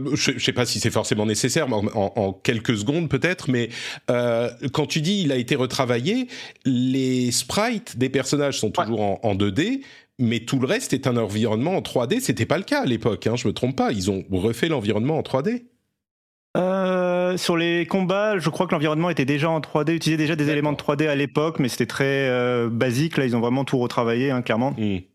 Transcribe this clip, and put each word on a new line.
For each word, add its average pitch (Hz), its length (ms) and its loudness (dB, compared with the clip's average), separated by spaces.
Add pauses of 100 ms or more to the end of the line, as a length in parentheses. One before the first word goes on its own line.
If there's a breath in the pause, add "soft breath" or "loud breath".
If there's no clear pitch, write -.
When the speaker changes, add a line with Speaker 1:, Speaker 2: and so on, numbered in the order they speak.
(140)
Speaker 1:
je, - 240 0
je - 20 -8
sais - 140 0
pas 123 120 2
si 110 140 -2
c'est 113 100 0
forcément 107 360 0
nécessaire, 123 420 0
mais 117 80 0
en, 104 180 0
en, 98 220 0
en 98 160 0
quelques 113 460 0
secondes 143 320 0
peut-être, 165 400 -2
mais, 120 180 0 (420 loud breath)
euh, 120 400 0 (220)
quand 151 140 0
tu 156 160 -2
dis 196 220 0
il 139 100 0
a - 20 0
été 127 220 0
retravaillé, 127 720 0 (360 loud breath)
les 127 680 2
sprites 214 640 -2
des 127 100 2
personnages 139 500 -2
sont 110 100 -2 (100)
Speaker 2:
Ouais. 170 80 0
Speaker 1:
toujours 107 160 -2
en, 101 220 -2
en 101 120 0
deux 101 160 0
D, 220 300 -2 (380 loud breath)
mais 117 200 0
tout 117 200 -2
le 127 80 0
reste - 260 -2
est 131 120 -2
un 123 120 2
environnement 113 580 0
en 147 60 0
trois 120 260 -2
D. 226 140 0
C'était - 240 -2
pas 147 120 2
le 196 60 -2
cas 285 200 0
à - 20 0
l'époque, 113 420 0
hein, 113 80 0
je 123 100 -2
me 104 80 0
trompe 127 220 -2
pas, 247 160 2
ils 98 180 -2
ont 95 220 0
refait 113 380 0
l'environnement 117 480 0
en 127 60 -2
trois 135 200 -2
D. 233 220 -2 (920)
Speaker 2:
Euh, 180 800 2
sur 175 220 0
les 170 280 2
combats, 196 520 2
je 160 120 0
crois 175 180 -2
que - 40 0
l'environnement 156 380 2
était 147 160 2
déjà 147 240 2
en 160 100 2
trois 151 240 -2
D, 160 100 2
utilisait 160 240 0
déjà 156 180 2
des 147 100 0
Speaker 1:
D'accord. 151 80 2
Speaker 2:
éléments 147 180 0
de 143 60 -2
trois - 180 0
D 156 120 2
à 143 80 2
l'époque, 151 440 0
mais 135 80 4
c'était 117 180 0
très, 139 440 0
euh, 123 400 2
basique. 120 480 0
Là, 135 80 2
ils 120 100 2
ont 117 60 2
vraiment 127 240 2
tout 135 120 0
retravaillé, 120 540 0
hein, 123 100 0
clairement. 120 300 0
Speaker 1:
Hmm. 107 280 -2 (160)